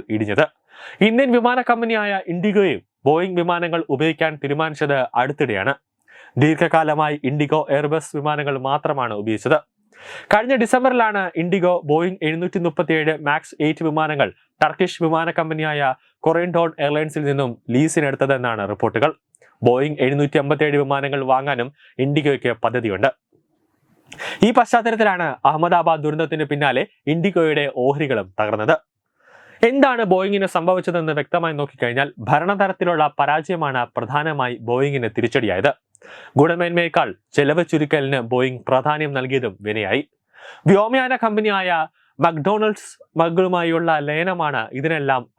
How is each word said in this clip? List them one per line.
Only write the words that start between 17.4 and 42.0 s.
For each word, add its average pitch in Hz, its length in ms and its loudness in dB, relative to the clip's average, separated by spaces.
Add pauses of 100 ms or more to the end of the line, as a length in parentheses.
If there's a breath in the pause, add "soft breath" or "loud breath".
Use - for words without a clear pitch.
ലീസിനെടുത്തതെന്നാണ് 135 1000 0
റിപ്പോർട്ടുകൾ. 113 440 0 (480 soft breath)
ബോയിങ് 135 380 2
എഴുന്നൂറ്റി 143 380 2
അമ്പത്തിയേഴ് 147 400 2
വിമാനങ്ങൾ 139 440 -2 (100)
വാങ്ങാനും 135 380 0 (300 soft breath)
ഇൻഡിഗോയ്ക്ക് 139 520 0 (120)
പദ്ധതിയുണ്ട്. 113 460 0 (1300 loud breath)
ഈ 226 80 6
പശ്ചാത്തലത്തിലാണ് 220 760 2 (180)
അഹമ്മദാബാദ് 160 580 2
ദുരന്തത്തിന് 156 480 -2
പിന്നാലെ 143 320 0 (240)
ഇൻഡിഗോയുടെ 160 580 0 (100)
ഓഹരികളും 131 520 -2 (140)
തകർന്നത്. 107 340 0 (840 soft breath)
എന്താണ് 254 420 4
ബോയിങ്ങിന് 196 520 0
സംഭവിച്ചതെന്ന് 170 580 0
വ്യക്തമായി 160 400 -2
നോക്കിക്കഴിഞ്ഞാൽ 139 540 -2 (120)
ഭരണതലത്തിലുള്ള 175 840 0 (160)
പരാജയമാണ് 147 640 -2 (160)
പ്രധാനമായി 135 640 -2
ബോയിങ്ങിന് 123 560 -2
തിരിച്ചടിയായത്. 117 540 0 (640 loud breath)
ഗുണമേന്മയേക്കാൾ 170 720 2 (280)
ചെലവ് 147 340 4
ചുരുക്കലിന് 143 500 0
ബോയിങ് 123 480 -2
പ്രാധാന്യം 147 460 0
നൽകിയതും 127 480 -2
വിനയായി. 107 420 -2 (640 loud breath)
വ്യോമയാന 247 480 2
കമ്പനിയായ 196 720 -2 (320)